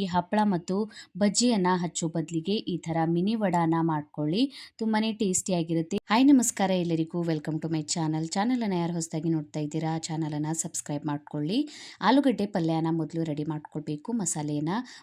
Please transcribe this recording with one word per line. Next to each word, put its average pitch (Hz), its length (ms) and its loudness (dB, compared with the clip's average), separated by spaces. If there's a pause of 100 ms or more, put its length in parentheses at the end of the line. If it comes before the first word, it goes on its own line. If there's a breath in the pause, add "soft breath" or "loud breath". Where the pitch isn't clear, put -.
ಹಪ್ಪಳ 180 380 0
ಮತ್ತು 185 340 0 (400 loud breath)
ಬಜ್ಜಿಯನ್ನ 208 580 2
ಹಚ್ಚೋ 170 320 -2
ಬದ್ಲಿಗೆ 160 480 -2 (120)
ಈ 180 100 -2
ಥರ 165 200 -4 (100)
ಮಿನಿ 180 280 2
ವಡಾನ 175 460 2
ಮಾಡ್ಕೊಳ್ಳಿ. 156 600 0 (360 loud breath)
ತುಂಬಾನೇ 220 360 0
ಟೇಸ್ಟಿಯಾಗಿರುತ್ತೆ. 180 920 0
ಹಾಯ್ 233 200 4
ನಮಸ್ಕಾರ 233 460 6
ಎಲ್ಲರಿಗೂ, 170 520 0
welcome 160 360 0
to 160 100 -4
my 160 140 -2
channel. 156 440 -2
ಚಾನಲನ್ನ 214 540 0
ಯಾರು 170 120 -2
ಹೊಸದಾಗಿ 165 360 -2
ನೋಡ್ತಾ 156 300 -2
ಇದ್ದೀರಾ, 156 400 -2
ಚಾನಲನ್ನ 151 540 -4
ಸಬ್ಸ್ಕ್ರೈಬ್ 160 520 -6
ಮಾಡ್ಕೊಳ್ಳಿ. 151 540 -2 (420 loud breath)
ಆಲೂಗಡ್ಡೆ 247 440 4
ಪಲ್ಯನ 165 460 0
ಮೊದಲು 165 320 -2
ರೆಡಿ 151 220 -4
ಮಾಡ್ಕೊಳ್ಬೇಕು. 151 680 -6
ಮಸಾಲೆಯನ್ನ 151 600 -2 (300 loud breath)